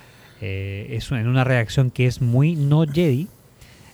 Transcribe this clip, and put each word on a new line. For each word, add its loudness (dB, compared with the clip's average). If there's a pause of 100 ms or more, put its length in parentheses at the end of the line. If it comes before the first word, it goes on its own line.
(420)
eh, -8
es -6
un-, -4
en -2
una 2
reacción 0
que 2
es -2
muy 2
no 2
Jedi. 0 (680)